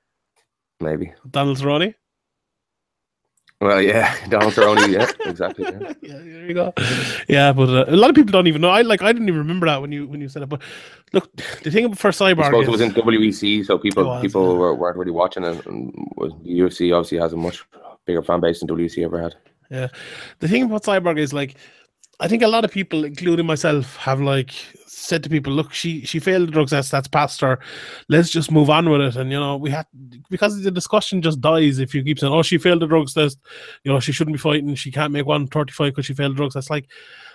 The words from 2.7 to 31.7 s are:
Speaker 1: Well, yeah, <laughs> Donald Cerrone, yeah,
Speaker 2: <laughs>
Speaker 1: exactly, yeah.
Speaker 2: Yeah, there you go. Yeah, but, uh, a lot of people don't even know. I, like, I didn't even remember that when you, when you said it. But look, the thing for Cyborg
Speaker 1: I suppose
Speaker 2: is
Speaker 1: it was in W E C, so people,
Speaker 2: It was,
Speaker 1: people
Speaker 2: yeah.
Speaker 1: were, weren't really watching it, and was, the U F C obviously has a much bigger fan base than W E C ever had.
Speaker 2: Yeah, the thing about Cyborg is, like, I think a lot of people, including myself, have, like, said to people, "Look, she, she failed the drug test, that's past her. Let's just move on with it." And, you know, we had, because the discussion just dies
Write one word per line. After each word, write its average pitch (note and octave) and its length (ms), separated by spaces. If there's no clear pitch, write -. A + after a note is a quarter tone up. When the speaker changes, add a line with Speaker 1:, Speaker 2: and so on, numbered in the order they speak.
Speaker 1:
Well, G2+ 200
yeah, G#2+ 420
<laughs> - 60
Donald G#2+ 260
Cerrone, G#2 360
yeah, G#2 180
Speaker 2:
<laughs> - 60
Speaker 1:
exactly, - 340
yeah. F4+ 280
Speaker 2:
Yeah, C#4+ 160
there F3 300
you F3 60
go. F3 200
Yeah, C#3+ 240
but, C3 160
uh, B2+ 180
a D3 80
lot A#3 160
of C4+ 60
people A3 160
don't F3+ 160
even D3+ 120
know. F3 100
I, G#3+ 120
like, G#3 200
I G#3+ 100
didn't A3+ 160
even E3 100
remember E3 280
that C#3+ 140
when C#3+ 120
you, D3 160
when D3 120
you C#3 80
said C#3+ 140
it. C3+ 60
But D3 140
look, - 180
the D#3 80
thing A3 240
for G3 160
Cyborg F#3 300
Speaker 1:
I D3 60
suppose A#2+ 160
Speaker 2:
is G2+ 60
Speaker 1:
it A#2 40
was A2 80
in A2+ 140
W A2+ 260
E G#2+ 100
C, G#2 320
so F#2+ 160
people, G2+ 240
Speaker 2:
It - 60
was, B2 140
Speaker 1:
people F#2+ 320
Speaker 2:
yeah. F2+ 40
Speaker 1:
were, F2 160
weren't F2 240
really F2+ 140
watching F2+ 320
it, E2 220
and A1 280
was, D#2+ 160
the F2 120
U F2+ 120
F F2 60
C F2 180
obviously E2+ 280
has E2 160
a - 20
much E2+ 280
bigger E2+ 200
fan F2 160
base E2+ 180
than E2 80
W E2+ 200
E - 20
C E2 160
ever E2+ 180
had. E2+ 140
Speaker 2:
Yeah, C3 160
the D#3+ 80
thing A#3+ 160
about G#3+ 180
Cyborg F3 380
is, C#3 120
like, C#3 220
I E3+ 80
think A3+ 140
a A3 60
lot A3+ 160
of G3 60
people, F3 340
including E3+ 420
myself, D3+ 500
have, C3+ 240
like, C#3 320
said - 380
to D3 60
people, C#3 220
"Look, D3 200
she, D#3+ 320
she D#3+ 160
failed F#3 260
the D#3 60
drug D3+ 160
test, C#3+ 240
that's C3+ 160
past D3 320
her. C3 180
Let's E3 220
just D#3+ 220
move D3+ 180
on D#3+ 200
with C#3+ 100
it." C3 160
And, C3 160
you C#3+ 80
know, C#3+ 160
we C#3 140
had, D#3 160
because G3+ 320
the G3 80
discussion F#3 520
just D#3 180
dies D#3 400